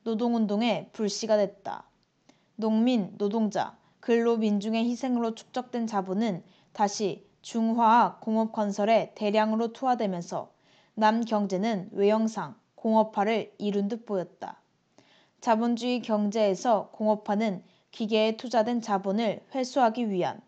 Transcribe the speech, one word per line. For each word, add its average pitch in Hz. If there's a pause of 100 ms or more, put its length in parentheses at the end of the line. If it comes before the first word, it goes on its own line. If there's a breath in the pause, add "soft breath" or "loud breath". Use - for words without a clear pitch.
노동운동의 220
불씨가 214
됐다. - (720 soft breath)
농민, 220
노동자, 208 (220 soft breath)
근로 233
민중의 220
희생으로 240
축적된 240
자본은 196 (300 soft breath)
다시 202 (160)
중화학 226
공업 220
건설에 208
대량으로 220
투하되면서 196 (440 soft breath)
남경제는 214
외형상 208 (200)
공업화를 220
이룬 202
듯 226
보였다. - (800 soft breath)
자본주의 240
경제에서 208
공업화는 214 (280 soft breath)
기계에 220
투자된 233
자본을 202 (140)
회수하기 240
위한 170